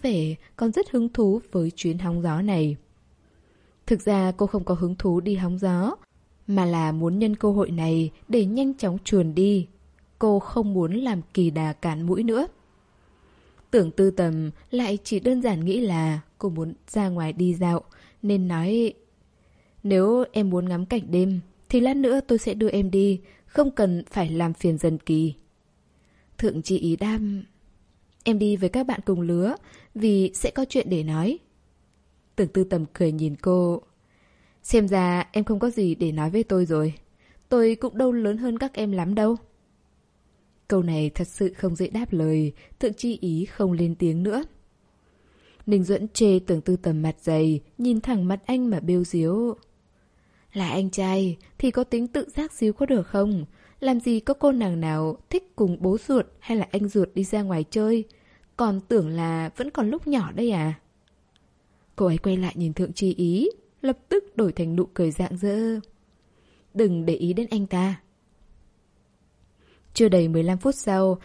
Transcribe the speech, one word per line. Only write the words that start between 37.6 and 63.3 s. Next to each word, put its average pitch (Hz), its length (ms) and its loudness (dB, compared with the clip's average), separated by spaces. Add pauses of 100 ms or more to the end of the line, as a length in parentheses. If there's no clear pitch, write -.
cũng 220 240 -6
đâu 254 140 4
lớn 220 260 0
hơn 233 200 -4
các 269 160 -4
em 214 180 -2
lắm 180 220 0
đâu." 220 220 2 (1300)
Câu 190 140 2
này 156 320 0
thật 175 140 -4
sự 190 260 -2
không 175 220 -4
dễ 185 120 -4
đáp 226 240 -6
lời, 156 400 0 (280)
Thượng 208 140 0
Chi 240 260 -6
Ý 170 240 -2
không 196 280 -2
lên 170 220 0
tiếng 165 280 0
nữa. 214 220 -2 (1200)
Ninh 202 180 2
Duẫn 196 240 -2
chê 202 300 4
Tưởng 180 220 0
Tư 180 160 0
Tầm 165 260 -2
mặt 156 180 -2
dày, 160 400 2 (180)
nhìn 240 220 0
thẳng 208 280 -2
mặt 196 180 -2
anh 247 240 0
mà 170 100 -2
bêu 180 240 0
diếu: 185 500 0 (960)
"Là 190 160 -4
anh 185 220 -2
trai 190 460 -2 (220)
thì 262 120 0
có 254 140 0
tính 240 240 -2
tự 277 280 -4
giác 311 160 -6
xíu 214 200 0
có 277 140 -2
được 233 200 0
không? 202 380 0 (360)
Làm 262 200 0
gì 233 200 0
có 277 140 0
cô 285 180 4
nàng 196 280 0
nào 156 360 -2 (140)
thích - 260 -4
cùng 185 240 2
bố 190 180 2 (100)
ruột 262 180 2 (120)
hay - 180 -4
là 202 140 -2
anh 202 180 -2
ruột 196 260 0
đi 190 100 -2
ra 208 180 -2
ngoài 180 280 -2
chơi, 220 340 0 (520)
còn 208 320 0
tưởng 196 200 2
là 165 480 -4
vẫn 262 140 -6
còn 220 200 -2
lúc 320 160 -4
nhỏ 254 260 -2
đây 233 180 -2
à?" 156 300 -2 (1160)
Cô 196 100 2
ấy 165 120 2
quay 190 180 0
lại 185 200 -4
nhìn 170 160 -4
Thượng 175 200 -4
Chi 185 220 -2
Ý, 180 340 0 (340)